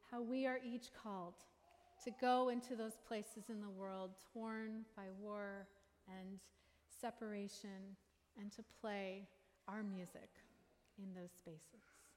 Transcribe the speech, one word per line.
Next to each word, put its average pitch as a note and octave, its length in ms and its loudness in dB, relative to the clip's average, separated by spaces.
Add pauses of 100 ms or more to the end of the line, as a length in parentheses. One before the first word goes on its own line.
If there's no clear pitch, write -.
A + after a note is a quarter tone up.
(100)
how A#3+ 100 2
we C4 260 6
are B3+ 180 6
each A#3+ 260 -2 (100)
called F#3 340 -2 (680)
to B3 60 0 (100)
go B3+ 280 10
into A#3+ 260 2
those A3 220 0 (120)
places G#3+ 420 -2
in G#3+ 100 0
the G#3 100 -2
world F#3+ 400 -2 (220)
torn A3 520 0 (120)
by G3 80 -6 (160)
war G3+ 460 -2 (420)
and F#3+ 300 -6 (600)
separation, G3+ 960 -2 (440)
and G3+ 120 -2
to A3+ 120 -8 (160)
play G3 480 0 (400)
our G#3+ 160 0
music F#3 460 -2 (680)
in F#3+ 180 -4
those F3+ 220 -4
spaces. - 600 -12 (200)